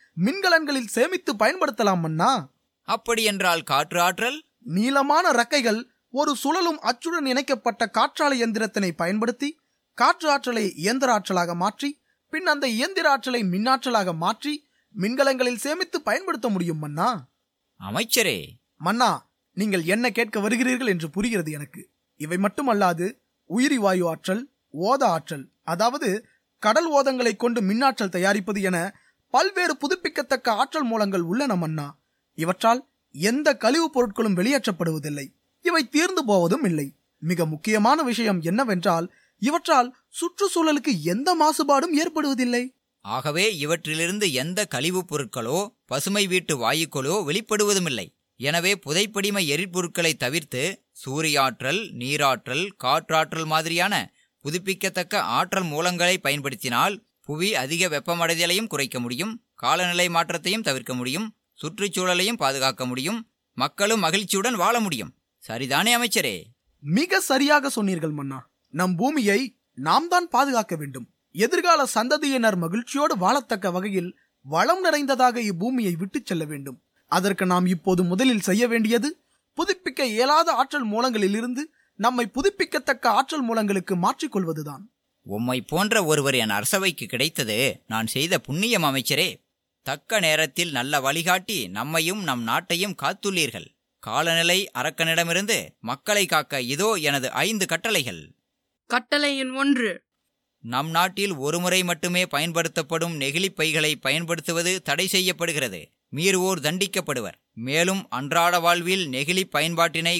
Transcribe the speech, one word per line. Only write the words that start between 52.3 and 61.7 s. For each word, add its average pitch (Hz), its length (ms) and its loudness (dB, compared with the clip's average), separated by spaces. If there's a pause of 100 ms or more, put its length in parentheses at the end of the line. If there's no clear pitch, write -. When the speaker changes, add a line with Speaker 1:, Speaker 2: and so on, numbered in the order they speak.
Speaker 2:
காற்றாற்றல் 156 680 0
மாதிரியான 165 460 0 (500)
புதுப்பிக்கத்தக்க 185 720 -4 (160)
ஆற்றல் 180 380 0
மூலங்களை 175 480 0
பயன்படுத்தினால் 139 800 0 (280)
புவி 156 320 -4
அதிக 160 340 0
வெப்பமடைதலையும் 170 800 0
குறைக்க 139 320 -4
முடியும், 127 340 -6 (200)
காலநிலை 175 540 2
மாற்றத்தையும் 170 580 -2
தவிர்க்க 131 280 -2
முடியும், 131 340 -4 (300)
சுற்றுச்சூழலையும் 185 840 -2